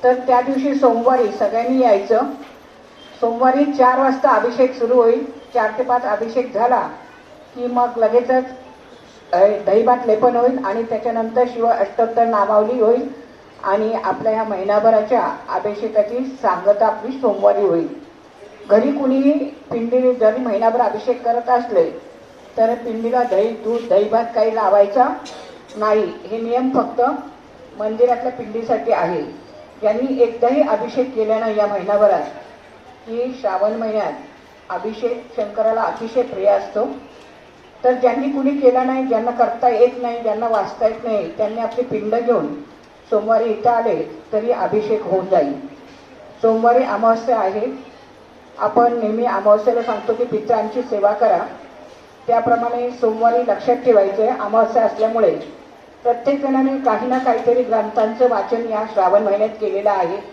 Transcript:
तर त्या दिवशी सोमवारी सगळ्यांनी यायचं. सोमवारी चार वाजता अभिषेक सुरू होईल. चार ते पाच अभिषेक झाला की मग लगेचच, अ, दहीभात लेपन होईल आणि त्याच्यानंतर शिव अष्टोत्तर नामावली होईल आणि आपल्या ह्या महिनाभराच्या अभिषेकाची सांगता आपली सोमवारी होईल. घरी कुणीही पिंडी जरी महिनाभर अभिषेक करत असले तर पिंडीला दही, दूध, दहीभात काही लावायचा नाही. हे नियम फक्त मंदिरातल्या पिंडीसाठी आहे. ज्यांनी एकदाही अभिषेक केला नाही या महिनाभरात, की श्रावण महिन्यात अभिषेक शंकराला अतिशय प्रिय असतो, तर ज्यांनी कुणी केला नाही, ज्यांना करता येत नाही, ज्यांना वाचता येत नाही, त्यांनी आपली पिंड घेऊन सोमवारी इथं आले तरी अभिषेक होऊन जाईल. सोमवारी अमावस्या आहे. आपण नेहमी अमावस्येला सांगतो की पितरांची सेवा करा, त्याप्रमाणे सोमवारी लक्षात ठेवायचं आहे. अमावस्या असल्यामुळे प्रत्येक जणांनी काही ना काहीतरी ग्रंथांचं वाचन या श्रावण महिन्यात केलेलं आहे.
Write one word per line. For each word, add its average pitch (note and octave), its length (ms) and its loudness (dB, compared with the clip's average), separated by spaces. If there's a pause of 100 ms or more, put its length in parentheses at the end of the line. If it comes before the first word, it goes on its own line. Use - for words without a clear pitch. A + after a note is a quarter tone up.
तर B3 100 6
त्या B3+ 260 2
दिवशी C4+ 340 -2
सोमवारी A#3+ 580 2
सगळ्यांनी A#3 500 0
यायचं. A3 380 2 (1000)
सोमवारी B3+ 440 2
चार C4 340 2
वाजता C4+ 300 2
अभिषेक B3 500 2
सुरू A#3 160 0
होईल. B3 380 2 (220)
चार A3+ 240 0
ते B3+ 40 -2
पाच B3 200 0
अभिषेक A3+ 520 -4
झाला A3+ 340 0 (680)
की B3 120 -6
मग A#3+ 300 0
लगेचच, A#3+ 480 2 (880)
अ, F#3 140 4 (200)
दहीभात A#3 300 4 (100)
लेपन A#3 300 2
होईल B3 280 0
आणि G#3+ 180 -4
त्याच्यानंतर A3+ 600 -2 (100)
शिव A#3 120 -2
अष्टोत्तर A#3 600 2
नामावली G#3+ 540 2
होईल A#3+ 280 2 (560)
आणि G#3+ 280 0 (120)
आपल्या G#3+ 280 -2
ह्या A3 120 -2
महिनाभराच्या G#3+ 920 2 (120)
अभिषेकाची G#3 920 -2
सांगता G3+ 440 2
आपली C4 260 -2
सोमवारी G3+ 500 2
होईल. E3+ 260 0 (840)
घरी A#3+ 220 4
कुणीही C#4 400 2 (120)
पिंडी B3 680 -2
जरी A3 260 2
महिनाभर A3+ 400 0
अभिषेक A#3 440 -2
करत A#3 240 0
असले A#3 420 2 (680)
तर A3+ 180 2
पिंडीला A#3 480 -2
दही, G#3 260 2
दूध, A3+ 400 -4
दहीभात A3 360 2 (100)
काही A3 200 2
लावायचा G3+ 540 4 (680)
नाही. G#3+ 360 0 (100)
हे G#3 160 -8
नियम A#3+ 320 -2
फक्त B3 320 0 (760)
मंदिरातल्या A#3+ 540 0
पिंडीसाठी A3+ 600 -4
आहे. E3+ 300 -2 (580)
ज्यांनी B3 420 0
एकदाही A#3+ 460 2
अभिषेक A#3 460 -2
केला A3 240 0
नाही A3 200 -2
या G#3 80 2
महिनाभरात, G3+ 540 2 (840)
की A#3+ 340 -6
श्रावण G3+ 320 0
महिन्यात G#3+ 400 -2 (580)
अभिषेक A3 640 -6
शंकराला A3 460 0
अतिशय A3+ 400 -2
प्रिय G3 240 -2
असतो, G3+ 400 0 (960)
तर B3 80 4
ज्यांनी B3 360 0
कुणी C#4 220 0
केला B3+ 340 2
नाही, C4 220 -2
ज्यांना A3+ 240 0
करता A#3+ 380 0
येत A#3+ 280 4
नाही, A#3 240 -6
ज्यांना A3+ 280 -2
वाचता A3 380 -2
येत A3 180 -2
नाही, G3+ 320 -4
त्यांनी A3 240 -4
आपली A#3 220 -4
पिंड G#3+ 320 -4
घेऊन A#3 400 0 (560)
सोमवारी A3+ 340 2
इथं A#3 260 0
आले A#3 520 -2 (100)
तरी A3 180 -2
अभिषेक G#3+ 540 0
होऊन F#3 220 -2
जाईल. D3 400 0 (760)
सोमवारी A3+ 400 4
अमावस्या A3+ 560 0
आहे. G#3 280 -2 (920)
आपण A#3+ 400 2
नेहमी A3 260 -2
अमावस्येला G#3+ 580 2
सांगतो A3 320 -4
की B3 100 -2
पितरांची G#3+ 580 -2
सेवा G3+ 300 0
करा, G#3 260 2 (880)
त्याप्रमाणे A#3 640 0
सोमवारी A#3 580 0
लक्षात A3 280 0
ठेवायचं G#3+ 460 2
आहे. A#3+ 180 0
अमावस्या A3 440 2
असल्यामुळे A3 520 0 (680)
प्रत्येक C4+ 400 0
जणांनी C4+ 360 0
काही A#3 280 -2
ना B3+ 120 -2
काहीतरी B3 440 0
ग्रंथांचं A3 680 0
वाचन A3+ 420 -2
या G#3+ 220 -2
श्रावण G3 300 4
महिन्यात G#3 260 0
केलेलं G3+ 420 -2
आहे. F#3 260 -2 (160)